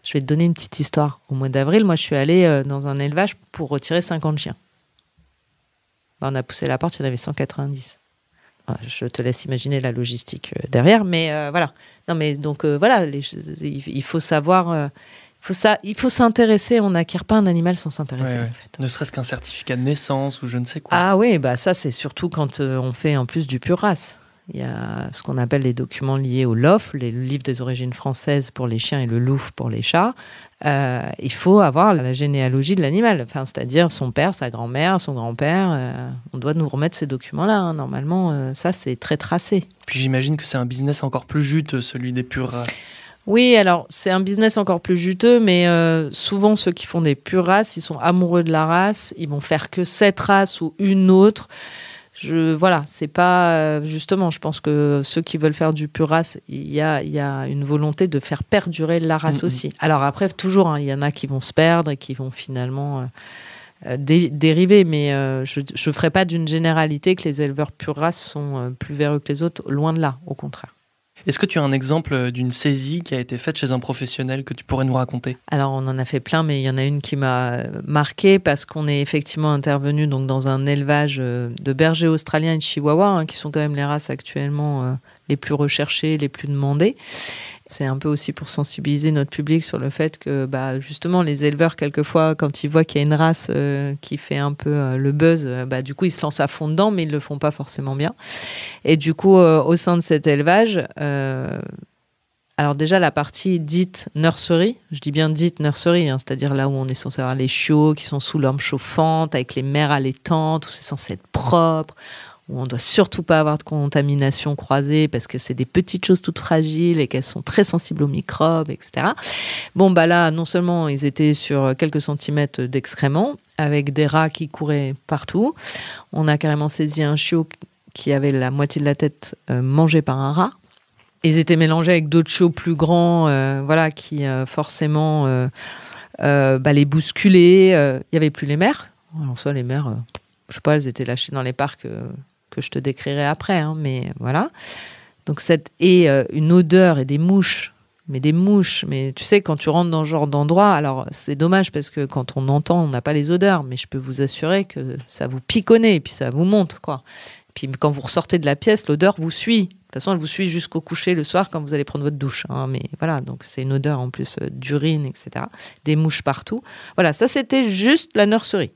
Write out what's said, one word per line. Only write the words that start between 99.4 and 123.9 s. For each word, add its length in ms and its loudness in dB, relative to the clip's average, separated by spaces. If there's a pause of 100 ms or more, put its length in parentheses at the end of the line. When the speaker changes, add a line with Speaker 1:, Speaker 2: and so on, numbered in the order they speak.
Speaker 1:
au 140 4
sein 180 2
de 60 2
cet 260 2
élevage, 560 4 (160)
euh, 600 -4 (960)
alors 180 0
déjà, 240 2
la 120 4
partie 500 -2
dite 540 -2
nursery, 600 0 (160)
je 80 -10
dis 120 -6
bien 180 0
dite 320 -2
nursery, 480 0
hein, 80 -2
c'est-à-dire 360 -4
là 140 0
où 60 -2
on 140 -4
est 60 -4
censé 280 -6
avoir 140 -2
les 120 -2
chiots 460 4
qui 100 -6
sont 160 -4
sous 180 -4
lampe 220 0
chauffante, 720 0
avec 220 -4
les 80 -4
mères 280 0
allaitantes, 720 -2
où 40 -14
c'est 140 -6
censé 300 -6
être 140 -14
propre, 680 0 (540)
où 100 -8
on 60 -6
doit 140 -6
surtout 440 2
pas 160 4
avoir 180 2
de 60 -8
contamination 920 0
croisée 500 2
parce 180 -4
que 120 -10
c'est 160 -6
des 120 -2
petites 400 -2
choses 160 4
toutes 180 -6
fragiles 600 2
et 80 2
qu'elles 160 -4
sont 180 -8
très 220 2
sensibles 400 0
aux 60 2
microbes, 600 0
et 120 -8
cetera. 340 -2 (580)
Bon, 160 6
bah 160 6
là, 260 4
non 120 -4
seulement 460 0
ils 160 -2
étaient 280 2
sur 440 0
quelques 240 0
centimètres 640 -4
d'excréments, 720 -2 (220)
avec 360 0